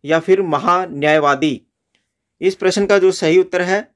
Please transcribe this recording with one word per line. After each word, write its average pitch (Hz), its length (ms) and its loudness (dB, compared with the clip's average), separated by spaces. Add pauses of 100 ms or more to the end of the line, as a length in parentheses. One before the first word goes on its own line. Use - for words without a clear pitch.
या 156 140 0
फिर 190 220 0
महान्यायवादी। 151 1200 0 (800)
इस 185 140 0
प्रश्न 196 300 -2
का 202 120 2
जो 185 140 4
सही 175 260 0
उत्तर 180 240 0
है 190 340 -4